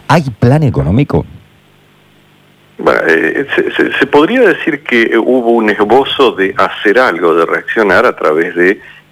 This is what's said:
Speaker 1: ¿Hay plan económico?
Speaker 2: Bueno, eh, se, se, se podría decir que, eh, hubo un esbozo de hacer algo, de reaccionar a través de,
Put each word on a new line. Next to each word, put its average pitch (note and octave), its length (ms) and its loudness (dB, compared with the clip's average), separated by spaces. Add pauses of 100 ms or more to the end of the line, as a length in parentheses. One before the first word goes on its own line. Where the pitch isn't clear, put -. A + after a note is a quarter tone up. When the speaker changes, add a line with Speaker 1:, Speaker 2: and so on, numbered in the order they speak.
Speaker 1:
¿Hay D3+ 160 2 (160)
plan C#3 240 2
económico? G2 640 0 (1500)
Speaker 2:
Bueno, - 300 0
eh, D#2+ 380 0 (100)
se, - 160 -2
se, - 260 -2
se - 80 0
podría F3 360 2
decir - 420 0
que, A#2 200 0
eh, - 140 -2
hubo A#2 340 0
un A2+ 180 2
esbozo A2 600 2
de F#2+ 260 -2
hacer G2 400 0
algo, F2 380 0
de E2 100 2
reaccionar F#2+ 600 0
a G#2+ 100 0
través E2 400 -2
de, F2+ 240 0 (320)